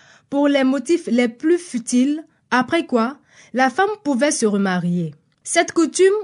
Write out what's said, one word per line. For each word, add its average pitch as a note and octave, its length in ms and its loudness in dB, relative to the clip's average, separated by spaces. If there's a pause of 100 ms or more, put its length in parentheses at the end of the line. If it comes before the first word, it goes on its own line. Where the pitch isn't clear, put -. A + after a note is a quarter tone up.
(300)
pour C#4+ 180 2
les C4+ 160 2
motifs C#4+ 420 0
les A#3+ 220 2
plus D#4+ 300 0
futiles, C4 680 -2 (240)
après B3+ 340 0
quoi B3+ 340 -2 (360)
la C4 160 2
femme F#4+ 160 0 (160)
pouvait C#4+ 300 0
se A#3 140 -2
remarier. F3+ 680 -2 (300)
Cette F4 260 -2
coutume F4 420 2 (120)